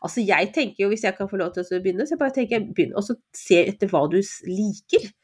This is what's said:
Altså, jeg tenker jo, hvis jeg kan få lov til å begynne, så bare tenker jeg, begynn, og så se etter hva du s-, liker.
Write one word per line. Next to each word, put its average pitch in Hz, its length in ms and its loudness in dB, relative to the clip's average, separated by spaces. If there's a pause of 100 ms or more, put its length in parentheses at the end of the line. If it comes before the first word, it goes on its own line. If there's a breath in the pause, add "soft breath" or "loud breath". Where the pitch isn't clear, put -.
Altså, 233 220 -2
jeg 190 280 4
tenker 233 300 -2
jo, 202 60 2
hvis 214 160 -2
jeg 190 100 0
kan 196 160 -6
få 196 80 -4
lov 180 140 -2
til 180 100 -4
å 180 160 -2
begynne, 190 300 -2
så 320 100 -2
bare 269 160 0
tenker 240 220 0
jeg, - 180 -4
begynn, - 220 2
og 208 100 -2
så 240 80 -4 (180)
se - 300 4
etter 202 240 -2
hva 180 140 2 (100)
du 175 80 2
s-, - 240 -6
liker. 208 640 -2 (180)